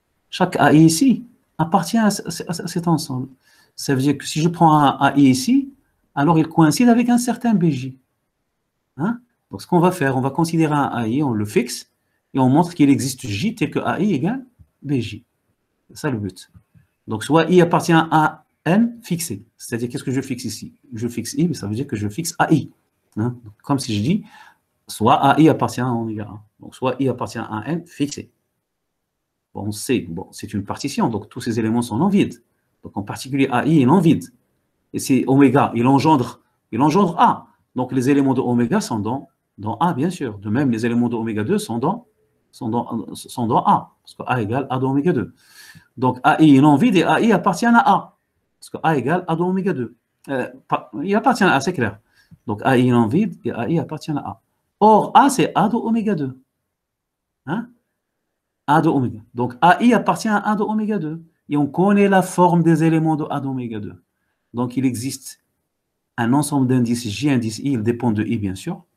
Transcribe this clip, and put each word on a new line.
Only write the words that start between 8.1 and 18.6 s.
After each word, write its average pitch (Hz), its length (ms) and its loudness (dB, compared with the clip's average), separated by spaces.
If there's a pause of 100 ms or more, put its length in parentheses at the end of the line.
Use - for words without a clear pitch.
Hein ? 208 220 -4 (320)
Donc, 101 100 -12
ce - 60 -20
qu'on 180 120 2
va 180 120 4
faire, 139 260 -2
on 131 40 -2
va 135 100 -2
considérer 160 420 0
un 143 100 0
A 117 240 -4
I, 131 160 -2
on 135 80 -2
le 104 140 -2
fixe, - 460 -4 (420)
et 135 60 -2
on 127 100 4
montre 170 240 2
qu'il 143 160 4
existe 127 360 0
J 107 300 -4
tel - 160 -4
que 139 80 -4
A - 200 -4
I 202 140 0
égale 190 320 -2 (360)
B 143 120 -6
J. 107 320 -6 (640)
C'est - 80 -20
ça 151 120 -6
le 123 80 -4
but. - 340 -10 (560)
Donc, 107 160 -6
soit 160 260 2
I 180 120 6
appartient 165 320 2
à 156 520 2 (200)